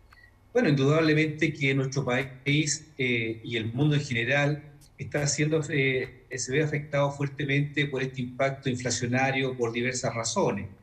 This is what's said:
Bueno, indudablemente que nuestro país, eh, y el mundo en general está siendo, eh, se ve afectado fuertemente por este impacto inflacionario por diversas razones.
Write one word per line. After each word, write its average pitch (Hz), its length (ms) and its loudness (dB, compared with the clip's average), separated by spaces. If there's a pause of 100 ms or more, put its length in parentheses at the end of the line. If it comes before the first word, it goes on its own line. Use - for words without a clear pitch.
(540)
Bueno, 233 160 4
indudablemente 151 840 4
que 135 200 0
nuestro 135 320 0
país, 143 840 -2 (120)
eh, 113 440 -2
y 117 140 -4
el 110 160 -4
mundo 147 220 4
en 143 60 2
general 143 600 0 (360)
está - 260 -2
siendo, 151 440 0
eh, 135 560 -2 (100)
se 127 160 -6
ve 147 120 2
afectado 147 480 0
fuertemente 143 760 -2
por 131 160 -2
este 131 180 -4
impacto 135 480 -2
inflacionario 127 880 0
por 117 140 0
diversas 120 420 -2
razones. 113 540 -2 (160)